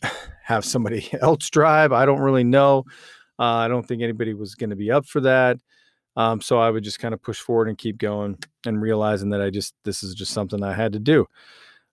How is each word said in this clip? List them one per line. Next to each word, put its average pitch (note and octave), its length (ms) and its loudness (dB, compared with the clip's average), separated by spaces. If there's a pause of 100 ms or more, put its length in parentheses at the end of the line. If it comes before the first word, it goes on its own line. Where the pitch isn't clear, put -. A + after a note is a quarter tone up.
<laughs> - 420 -12
have A2 220 -2
somebody A2+ 480 -4
<laughs> D3 80 -8
else D3+ 280 2
drive. D#3 420 4
I B2+ 140 4
don't C#3 160 2
really C3+ 240 2
know." C3+ 400 4 (520)
Uh, B2 60 -2
I A#2 240 0
don't A#2+ 200 -4
think A#2 140 -6
anybody A2+ 320 -4
was G2+ 220 -12
gonna G#2 200 -6
be G#2 140 -4
up C3 160 2
for - 160 -4
that. B2+ 380 4 (560)
Um, A2+ 260 0
so B2 180 0
I A2+ 100 4
would A2 140 -2
just G#2 160 -10
kinda A2+ 180 -6
push - 220 -10
forward A2+ 300 0
and G#2+ 80 -8
keep A2 200 -8
going G#2 420 -4 (260)
and G#2+ 160 -2
realizing G#2+ 480 0
that G2+ 120 -2
I G2+ 80 -2
just, F#2+ 240 -6 (120)
this G2+ 180 -6
is F#2+ 100 -10
just F#2 200 -10
something G2+ 280 -4
I G2 120 -4
had G#2+ 200 -2
to G#2+ 60 -6
do. C3 260 4 (680)